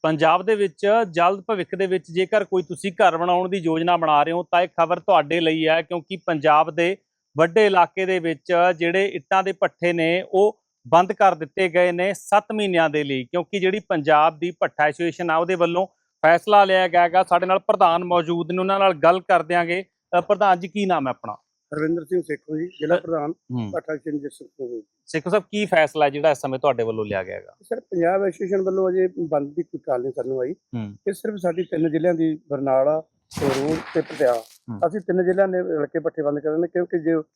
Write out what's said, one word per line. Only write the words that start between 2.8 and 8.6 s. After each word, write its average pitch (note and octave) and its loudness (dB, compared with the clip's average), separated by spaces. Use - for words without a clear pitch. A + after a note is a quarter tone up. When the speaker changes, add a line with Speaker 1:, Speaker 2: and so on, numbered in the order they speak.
Speaker 1:
ਘਰ E3+ 4
ਬਣਾਉਣ F3+ 0
ਦੀ G3 -4
ਯੋਜਨਾ E3 0
ਬਣਾ D3+ 4
ਰਹੇ E3 -2
ਹੋ F3 -4
ਤਾਂ F3 0
ਇਹ F#3 0
ਖਬਰ E3+ -2
ਤੁਹਾਡੇ E3 2
ਲਈ D#3+ 0
ਹੈ, E3 2
ਕਿਉਂਕਿ F3 -10
ਪੰਜਾਬ D#3 2
ਦੇ E3+ -2
ਵੱਡੇ E3 4
ਇਲਾਕੇ F#3+ 2
ਦੇ F#3 -2
ਵਿੱਚ E3 -6